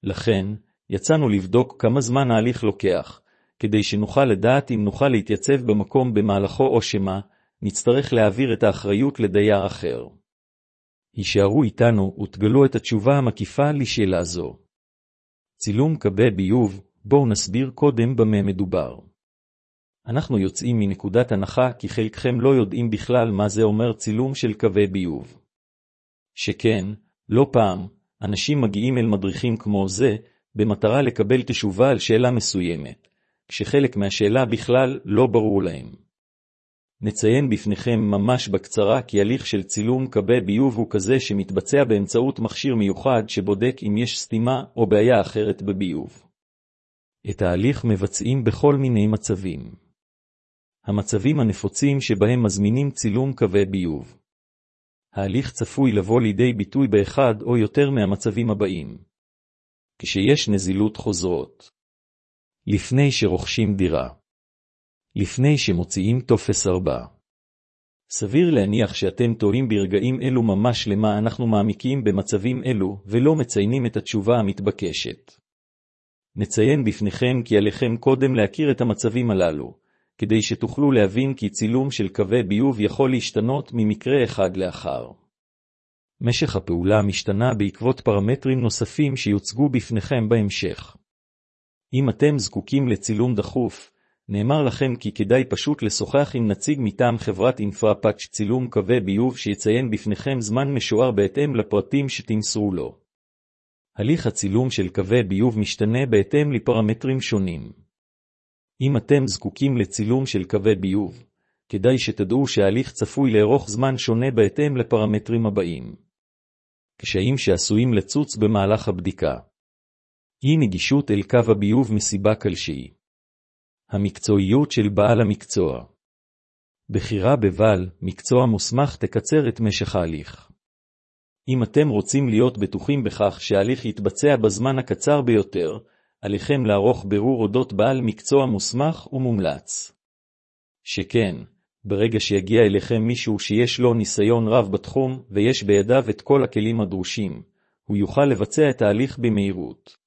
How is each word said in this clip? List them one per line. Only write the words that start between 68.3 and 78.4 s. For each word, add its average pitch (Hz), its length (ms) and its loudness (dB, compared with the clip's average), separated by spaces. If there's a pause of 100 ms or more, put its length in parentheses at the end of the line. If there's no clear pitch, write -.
להניח 107 440 2
שאתם 117 400 0
תוהים 113 340 0
ברגעים 107 540 0
אלו 127 200 0
ממש 110 460 0
למה 104 300 2
אנחנו 113 280 -2
מעמיקים 110 580 0
במצבים 104 600 -2
אלו 98 420 -2
ולא 123 280 4
מציינים 123 520 0
את 113 100 -4
התשובה 110 420 0
המתבקשת. 98 920 -6 (1040)
נציין 117 480 2
בפניכם 117 600 -2
כי 110 120 2
עליכם 107 400 0
קודם 131 380 2
להכיר 117 360 0